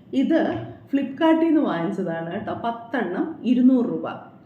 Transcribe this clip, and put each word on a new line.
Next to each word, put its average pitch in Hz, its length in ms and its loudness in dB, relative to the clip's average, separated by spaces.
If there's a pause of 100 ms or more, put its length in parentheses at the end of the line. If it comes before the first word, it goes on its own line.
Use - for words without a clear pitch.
(140)
ഇത് - 580 0 (220)
Flipkart-ൽ 320 460 2
നിന്ന് 320 220 4
വാങ്ങിച്ചതാണ് 170 720 -4
കേട്ടോ, 170 220 -6
പത്തെണ്ണം 233 880 -4
ഇരുന്നൂറ് 247 420 4
രൂപ. - 280 -6 (320)